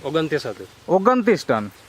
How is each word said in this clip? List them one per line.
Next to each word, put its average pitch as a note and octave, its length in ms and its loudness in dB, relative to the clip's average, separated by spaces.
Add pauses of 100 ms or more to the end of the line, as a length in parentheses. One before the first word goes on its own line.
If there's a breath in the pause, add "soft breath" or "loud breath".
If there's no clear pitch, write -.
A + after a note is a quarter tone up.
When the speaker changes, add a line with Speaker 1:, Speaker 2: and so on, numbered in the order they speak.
Speaker 1:
ઓગણત્રીસ D3+ 420 -2
હતું. G2+ 220 -12 (200)
Speaker 2:
ઓગણત્રીસ G3+ 580 2
ટન? G#2+ 260 -2 (180)